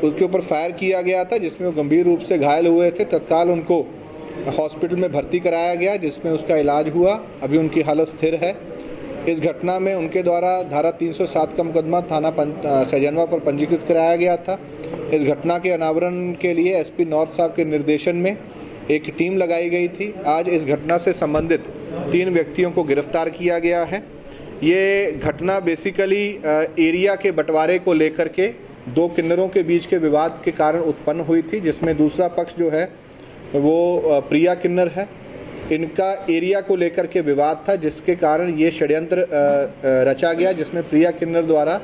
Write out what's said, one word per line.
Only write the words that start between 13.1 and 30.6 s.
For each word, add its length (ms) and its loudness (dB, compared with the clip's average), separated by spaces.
पर 140 0
पंजीकृत 480 0
कराया 280 4
गया 220 2
था। 220 -6
इस 100 2
घटना 360 0
के 100 -2
अनावरण 640 0
के 200 -2
लिए 240 2
एसपी 280 -2
नॉर्थ 260 0
साहब 240 0
के 100 0
निर्देशन 500 0
में 220 -2
एक 260 -2
टीम 200 0
लगाई 320 0
गई 180 0
थी। 280 -8
आज 220 2
इस 160 0
घटना 320 0
से 160 2
संबंधित 480 0
तीन 180 2
व्यक्तियों 420 0
को 120 0
गिरफ्तार 460 0
किया 300 -2
गया 240 2
है। 320 -8
ये 560 2
घटना 500 -2
basically, 840 -2
अ, 20 0
एरिया 360 4
के 160 0
बंटवारे 480 2
को 140 2
लेकर 340 2
के 260 0
दो 180 2
किन्नरों 400 2
के 160 2
बीच 220 2
के 120 0
विवाद 480 2
के 60 0
कारण 280 2